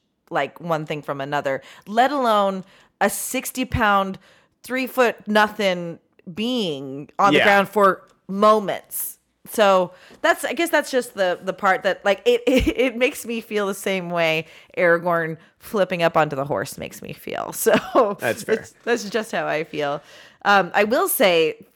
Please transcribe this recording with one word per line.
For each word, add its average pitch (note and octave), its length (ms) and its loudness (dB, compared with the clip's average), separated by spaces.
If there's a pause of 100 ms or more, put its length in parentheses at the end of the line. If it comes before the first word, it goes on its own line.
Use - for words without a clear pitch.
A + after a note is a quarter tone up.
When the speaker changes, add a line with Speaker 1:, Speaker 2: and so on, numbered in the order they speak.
(300)
Speaker 1:
like, C#3+ 320 -4
one D#3 240 -4
thing D3+ 160 -8
from C#3 200 -8
another, C#3 400 -4 (240)
let A#3 260 0
alone G#3 520 0 (380)
a G3+ 80 2
sixty - 560 -6
pound, G3+ 520 0 (460)
three B3+ 240 -4
foot B3 400 0
nothing G3+ 720 0 (340)
being D3+ 760 -4 (100)
on G3 140 6
the C#3+ 60 6
Speaker 2:
Yeah. B2 60 4
Speaker 1:
ground G3+ 240 4
for G3 380 2 (220)
moments. G3 920 0 (300)
So F#3+ 420 4 (300)
that's, D#4+ 240 0
I - 80 -4
guess E4 160 -2
that's D4+ 200 0
just B3 260 -2
the, F3+ 280 0
the F#3 80 -4
part F#3 320 0
that, F#3 220 -2
like, G3+ 200 2
it, A#3+ 180 4
<laughs> - 40 0
it, B3+ 200 4 (100)
it A#3+ 200 0
makes B3+ 280 -2
me A3+ 160 -6
feel G#3 260 -4
the G3 60 -4
same F#3+ 360 -4
way D#3+ 360 0 (320)
Aragorn E3+ 580 2 (240)
flipping F#3 420 -2
up E3 140 2
onto D3+ 220 2
the C3+ 80 -4
horse C3 320 -4
makes - 240 -14
me G1+ 100 -14
feel. - 420 -10
<laughs> - 0 -
So G#3+ 680 0
Speaker 2:
That's A#2 220 -2
fair. - 180 0
Speaker 1:
it's, - 120 -20 (120)
that's G#3+ 240 -2
just G#3+ 240 -6
how E3+ 140 -4
I D3+ 180 -4
feel. D3 360 -6 (440)
Um, G3 280 4
I G#3 120 2
will D4+ 240 0
say E3+ 560 2 (100)